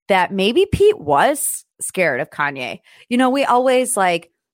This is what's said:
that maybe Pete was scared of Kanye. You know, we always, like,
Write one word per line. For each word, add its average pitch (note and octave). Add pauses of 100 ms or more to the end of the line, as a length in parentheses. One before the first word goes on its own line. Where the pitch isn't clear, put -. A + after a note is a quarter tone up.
that F3+
maybe A3
Pete G4+
was D#3+ (160)
scared D3
of D#3+
Kanye. C3+ (300)
You A#3+
know, B3+
we C4+
always, B3+
like, F3+ (220)